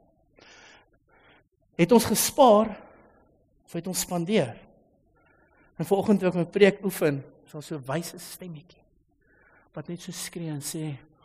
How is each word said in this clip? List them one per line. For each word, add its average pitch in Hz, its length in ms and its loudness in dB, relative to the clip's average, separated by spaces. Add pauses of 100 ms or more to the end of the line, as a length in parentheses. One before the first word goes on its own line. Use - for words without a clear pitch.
(1800)
Het 175 160 2
ons 233 120 8
gespaar 220 720 4 (880)
of - 80 -20
het 170 140 -8
ons 185 140 -6
spandeer? 175 560 -2 (1200)
En 165 80 -6
vanoggend 196 360 2
toe 185 80 0
ek 175 60 0
my 175 100 -2
preek 196 400 4
oefen, 151 400 -2 (200)
is - 80 -20
daar 151 100 -14
so - 120 -12
'n 139 120 -10
wyse 170 320 -8
stemmetjie. - 600 -20 (960)
Wat 151 140 -14
net 175 140 -12
so 180 100 -12
skree 170 380 -10
en 147 100 -8
sê, 156 360 -8 (280)